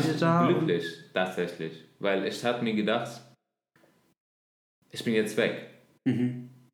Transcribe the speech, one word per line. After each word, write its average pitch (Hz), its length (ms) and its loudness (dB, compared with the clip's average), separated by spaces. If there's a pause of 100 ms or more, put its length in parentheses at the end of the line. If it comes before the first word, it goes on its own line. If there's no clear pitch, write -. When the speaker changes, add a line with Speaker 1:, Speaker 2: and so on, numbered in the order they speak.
Speaker 1:
war 156 100 2
ich - 60 -2
Speaker 2:
da 170 280 4
und - 0 - (180)
Speaker 1:
glücklich, 85 200 0 (280)
tatsächlich. 90 600 -2 (260)
Weil 95 260 0
ich - 180 -4
hab 120 200 0
mir 113 100 0
gedacht, 107 360 0 (1800)
ich - 120 -10
bin 117 100 0
jetzt 110 240 0
weg. 101 320 0 (360)
Speaker 2:
Mhm. 123 440 0 (240)